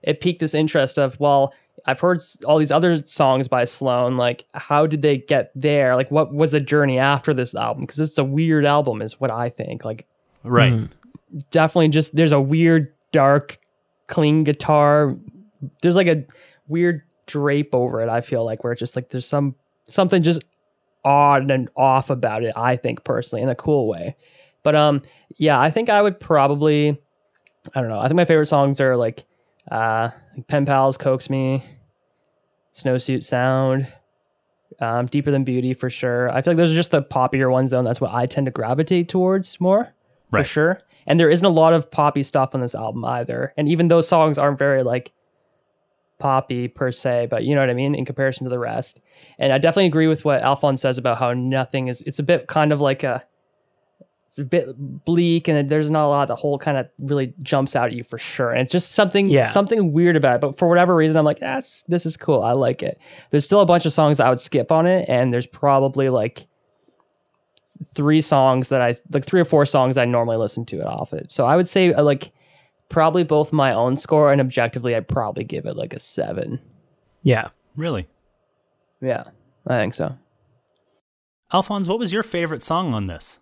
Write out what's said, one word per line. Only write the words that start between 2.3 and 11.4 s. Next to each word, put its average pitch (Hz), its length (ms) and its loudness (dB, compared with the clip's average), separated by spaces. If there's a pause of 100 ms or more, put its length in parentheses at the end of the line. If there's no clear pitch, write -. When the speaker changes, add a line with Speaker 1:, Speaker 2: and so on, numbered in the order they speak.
Speaker 1:
all 151 120 4
these 151 140 0
other 165 340 2
songs 131 420 0
by 123 180 0
Sloan. 123 520 -2
Like, 123 280 -2 (100)
how 147 320 0
did 151 160 -2
they 147 160 2
get 135 340 -2
there? 135 420 0
Like, 135 140 -2
what 147 240 0
was 151 180 0
the 151 80 0
journey 139 380 0
after 139 340 0
this 127 220 -2
album? 117 320 -6
'Cause - 140 -10
it's 156 180 -2
a 143 60 2
weird 151 420 0
album 135 380 2
is 110 160 -10
what 135 100 -2
I 120 200 -4
think. - 360 -12
Like, 110 220 -10 (360)
Speaker 2:
Right. 120 300 4
Speaker 3:
Mm. 110 160 -2 (600)